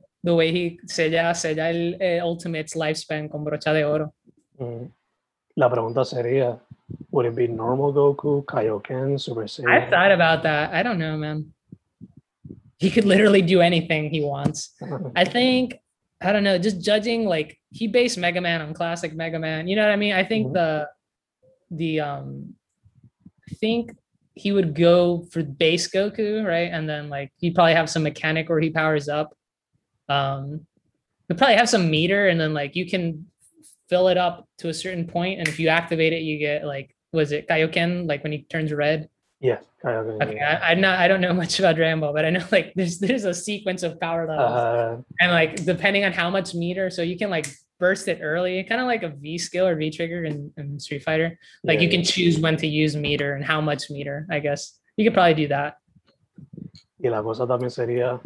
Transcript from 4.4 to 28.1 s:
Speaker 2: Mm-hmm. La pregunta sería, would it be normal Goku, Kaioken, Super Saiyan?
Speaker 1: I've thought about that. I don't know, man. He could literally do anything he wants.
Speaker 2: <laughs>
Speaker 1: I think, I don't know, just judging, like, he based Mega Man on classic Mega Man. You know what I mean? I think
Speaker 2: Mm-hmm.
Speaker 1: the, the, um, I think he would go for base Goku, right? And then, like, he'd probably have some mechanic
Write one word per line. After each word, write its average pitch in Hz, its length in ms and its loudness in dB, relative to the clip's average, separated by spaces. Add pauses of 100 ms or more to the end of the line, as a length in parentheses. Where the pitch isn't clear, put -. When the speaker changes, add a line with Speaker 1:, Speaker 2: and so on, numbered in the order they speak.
Speaker 2:
Mm-hmm. 120 260 -10 (680)
La 127 140 4
pregunta 120 340 0
sería, 120 560 0 (500)
would 131 160 2
it 117 80 -2
be 120 120 0
normal 123 460 0
Goku, 143 520 2
Kaioken, 127 760 -2
Super 117 260 -6
Saiyan? 120 260 -2
Speaker 1:
I've - 180 4
thought 196 240 6
about 160 300 4
that. 156 320 0
I 165 80 0
don't 220 160 -2
know, 156 180 -4
man. 151 360 -6 (1300)
He 190 120 2
could 226 140 4
literally 202 360 8
do 175 220 4
anything 165 480 2
he 156 100 -2
wants. 143 540 -4 (200)
Speaker 2:
<laughs> 143 220 -6
Speaker 1:
I 175 80 6
think, 254 540 0 (420)
I 185 120 0
don't 208 120 2
know, 196 140 4
just 185 260 -2
judging, 220 400 0
like, 160 340 -2 (120)
he - 160 -6
based 240 320 2
Mega 175 240 0
Man 170 180 0
on 151 140 -8
classic 170 400 -4
Mega 165 240 -6
Man. 160 300 -4
You 196 80 0
know 214 60 4
what 214 100 4
I 202 40 2
mean? 208 160 0
I 190 120 2
think 214 240 -2
Speaker 2:
Mm-hmm. 143 60 -6
Speaker 1:
the, 156 340 0 (840)
the, 160 300 -2
um, 139 540 -8 (960)
I - 40 -10
think 226 380 -2 (420)
he - 160 -4
would 185 240 2
go 175 560 6
for 165 140 -4
base 165 440 2
Goku, 208 560 -2
right? 175 280 0
And 156 160 -4
then, 147 220 -8
like, 139 260 -8
he'd 170 180 -2
probably 165 200 6
have 160 160 2
some 165 120 0
mechanic 156 460 -2